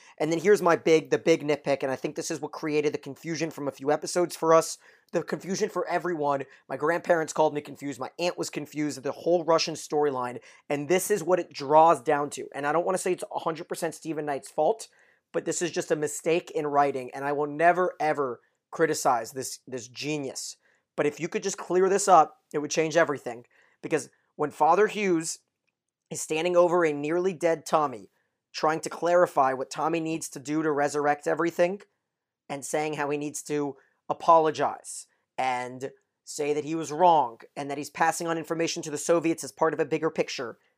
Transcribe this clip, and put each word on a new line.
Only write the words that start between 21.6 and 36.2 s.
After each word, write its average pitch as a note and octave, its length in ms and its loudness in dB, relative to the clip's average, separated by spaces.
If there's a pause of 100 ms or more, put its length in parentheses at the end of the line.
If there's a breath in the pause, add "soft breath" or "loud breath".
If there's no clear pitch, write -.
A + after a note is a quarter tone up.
this G3 200 2
up, D#3+ 300 6 (140)
it D#3 60 -2
would D3 140 -4
change D#3+ 240 0
everything. C3 500 0 (360 soft breath)
Because D3 280 -2 (240)
when D3 160 -2
Father F3 380 4
Hughes F3+ 500 0 (720)
is E3 100 -8
standing E3+ 360 0
over F3 280 6
a D3+ 80 2
nearly E3 400 -2
dead E3 320 -2
Tommy, C3+ 460 0 (420)
trying D#3 280 0
to - 100 -6
clarify E3+ 600 4
what C3 180 -6
Tommy D#3+ 300 -2
needs D#3+ 300 -6
to D3+ 100 -12
do D3+ 220 -4
to D#3 100 0
resurrect D3 560 0
everything, E3+ 520 0 (680)
and C#3 160 -8
saying D3+ 300 -4
how D3 160 -4
he D3 60 -2
needs D3 280 -8
to D3 320 -4 (320 soft breath)
apologize D#3 1000 2 (300)
and B2+ 540 -4 (340)